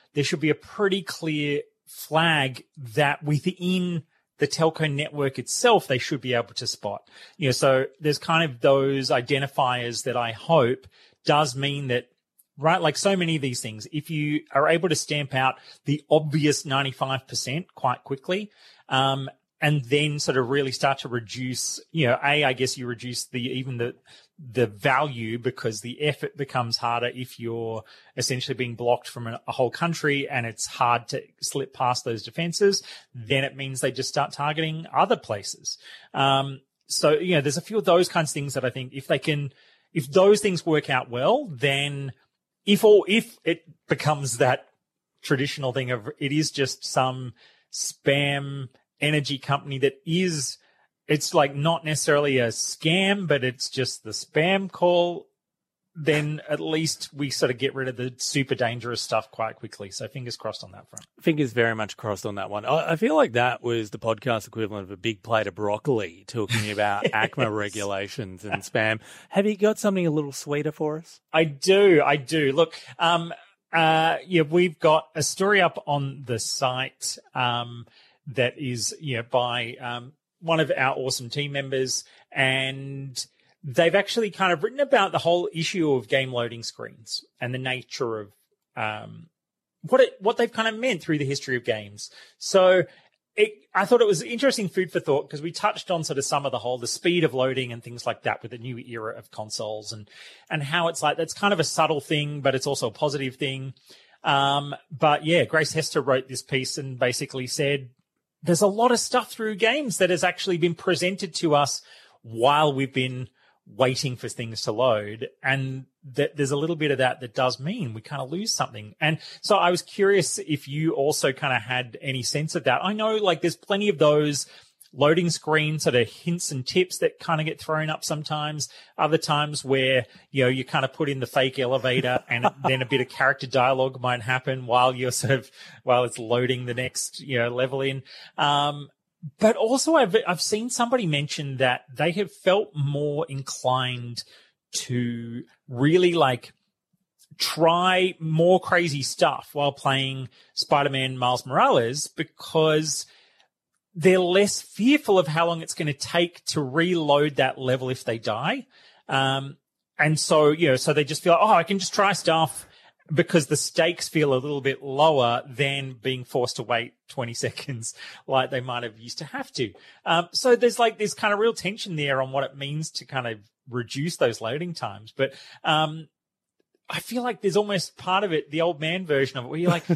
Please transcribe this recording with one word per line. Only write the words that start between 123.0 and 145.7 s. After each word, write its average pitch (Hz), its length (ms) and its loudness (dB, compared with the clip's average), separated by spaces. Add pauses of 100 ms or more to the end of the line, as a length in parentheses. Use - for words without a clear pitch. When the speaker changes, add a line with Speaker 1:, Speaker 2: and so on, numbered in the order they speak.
Speaker 1:
like, 196 260 2
there's 165 140 0
plenty 202 340 -2
of 165 80 0
those 151 480 4 (480)
loading 160 340 4
screen 156 500 0
sort 143 160 0
of 120 140 4
hints - 420 -6
and 131 160 -6
tips 180 320 0
that - 220 0
kinda 156 240 -2
get 156 160 -8
thrown 156 300 -2
up - 120 -6
sometimes. 151 640 -6 (280)
Other 156 220 2
times 151 440 -2
where, 131 440 2 (240)
you 135 120 2
know, 123 60 6
you 131 160 0
kinda 135 240 0
put 147 220 -4
in 135 100 -4
the 123 60 -4
fake 131 320 0
elevator 127 640 0
Speaker 2:
<laughs> - 60 -8
Speaker 1:
and 120 180 0 (160)
then 131 160 2
a 127 60 -4
bit 127 160 0
of 123 80 -6
character 135 360 0
dialogue 131 540 2
might 123 220 -2
happen 127 440 -2
while 123 280 4
you're 127 180 -4
sort - 220 0
of, 127 160 -4 (340)
while 127 200 4
it's 117 140 -6
loading 123 460 0
the 123 100 -6
next, - 460 -8
you 135 180 -4
know, 117 120 0
level 127 320 -2
in. 135 200 -4 (360)
Um, 147 500 0 (500)
but 214 160 6
also 254 420 2
I've, 220 200 4 (100)
I've 170 140 -2
seen 220 300 -4
somebody 240 360 0
mention 143 520 -2
that 127 240 2 (120)
they 147 180 0
have 190 200 -4
felt 202 420 2
more 147 540 -2
inclined 127 960 -4 (480)
to 120 720 -4 (260)
really, 160 460 4